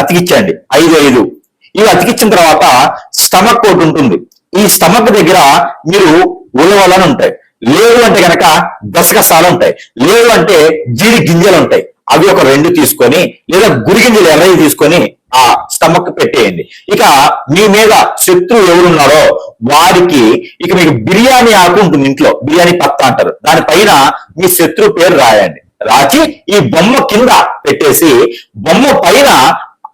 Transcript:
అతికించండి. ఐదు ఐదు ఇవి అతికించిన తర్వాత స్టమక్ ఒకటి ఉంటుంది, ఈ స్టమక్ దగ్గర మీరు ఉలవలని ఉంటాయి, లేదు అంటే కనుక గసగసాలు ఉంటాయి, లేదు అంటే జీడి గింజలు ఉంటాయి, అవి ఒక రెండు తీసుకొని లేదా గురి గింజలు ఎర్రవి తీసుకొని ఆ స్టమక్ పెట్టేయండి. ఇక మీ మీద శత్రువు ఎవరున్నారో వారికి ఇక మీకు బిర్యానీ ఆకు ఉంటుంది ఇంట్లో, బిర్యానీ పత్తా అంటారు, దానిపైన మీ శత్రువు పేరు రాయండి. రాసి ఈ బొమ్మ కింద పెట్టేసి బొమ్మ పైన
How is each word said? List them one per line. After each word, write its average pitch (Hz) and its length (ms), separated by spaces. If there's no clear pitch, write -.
అతికించండి. 180 540
ఐదు 165 140
ఐదు 123 160
ఇవి 220 140
అతికించిన 202 440
తర్వాత 156 280
స్టమక్ 226 480
ఒకటి 180 180
ఉంటుంది, 160 320
ఈ 214 40
స్టమక్ 214 420
దగ్గర 180 200
మీరు 175 180
ఉలవలని 190 480
ఉంటాయి, 107 240
లేదు 247 340
అంటే 175 180
కనుక - 180
గసగసాలు 180 560
ఉంటాయి, - 220
లేదు 233 200
అంటే 170 200
జీడి 220 300
గింజలు 175 340
ఉంటాయి, - 220
అవి 165 180
ఒక 180 180
రెండు 147 180
తీసుకొని 131 420
లేదా 196 180
గురి 214 180
గింజలు 214 300
ఎర్రవి 170 300
తీసుకొని 151 360
ఆ - 40
స్టమక్ - 360
పెట్టేయండి. 113 440
ఇక 208 100
మీ 196 80
మీద 220 180
శత్రువు 185 500
ఎవరున్నారో 156 520
వారికి 175 520
ఇక 175 140
మీకు 156 140
బిర్యానీ 233 440
ఆకు 180 220
ఉంటుంది 143 260
ఇంట్లో, 135 200
బిర్యానీ 175 360
పత్తా - 260
అంటారు, - 240
దానిపైన 160 440
మీ 180 100
శత్రువు 175 400
పేరు - 240
రాయండి. 107 380
రాసి - 340
ఈ 208 40
బొమ్మ 214 200
కింద 240 220
పెట్టేసి 151 480
బొమ్మ 262 200
పైన 277 240